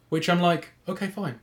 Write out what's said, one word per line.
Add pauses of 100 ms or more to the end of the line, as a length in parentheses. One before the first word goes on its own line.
Which
I'm
like, (180)
"Okay,
fine.